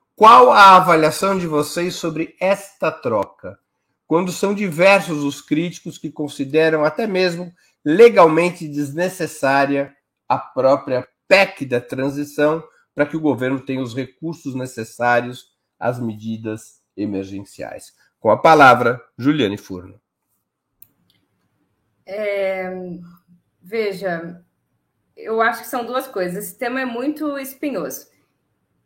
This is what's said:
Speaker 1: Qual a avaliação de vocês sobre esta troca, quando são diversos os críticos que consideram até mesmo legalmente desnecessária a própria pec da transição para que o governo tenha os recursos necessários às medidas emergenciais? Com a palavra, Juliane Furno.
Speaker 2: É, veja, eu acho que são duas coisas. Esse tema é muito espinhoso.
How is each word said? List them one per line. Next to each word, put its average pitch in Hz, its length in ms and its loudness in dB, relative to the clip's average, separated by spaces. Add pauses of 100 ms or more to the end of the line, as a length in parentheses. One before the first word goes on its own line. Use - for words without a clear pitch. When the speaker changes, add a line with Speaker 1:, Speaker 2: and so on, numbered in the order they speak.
(160)
Speaker 1:
Qual 247 340 8
a 196 260 10
avaliação 170 640 2
de 175 80 -4
vocês 165 480 -4
sobre 165 460 -8
esta 190 500 -4
troca, 101 680 -6 (480)
quando 175 260 -2
são 202 220 -4
diversos 185 680 0
os 143 180 -6
críticos 170 580 -6
que 156 120 -12
consideram 151 720 -2
até 151 220 -2
mesmo 180 460 -4 (320)
legalmente 170 840 6
desnecessária 143 1300 -2 (340)
a - 100 0
própria - 680 -2 (220)
pec 190 380 2
da 123 140 -2
transição 147 840 -4 (320)
para 147 120 -2
que 151 100 -10
o 160 40 -6
governo 131 400 -2
tenha 131 220 -8
os 117 120 -10
recursos 139 600 -10
necessários 123 1000 -4 (260)
às 123 220 -6
medidas 110 840 -10 (140)
emergenciais? 98 1000 -10 (260)
Com - 100 0
a 113 60 4
palavra, 127 680 6 (160)
Juliane 123 380 0
Furno. 92 440 -16 (2000)
Speaker 2:
É, 196 640 -6 (920)
veja, 180 800 -6 (760)
eu 220 240 -6
acho 233 220 -2
que - 60 -18
são 240 180 -8
duas 254 200 -6
coisas. 185 380 -6
Esse - 140 -16
tema 254 220 -6
é 262 40 -6
muito 277 540 -6
espinhoso. 262 720 -10 (760)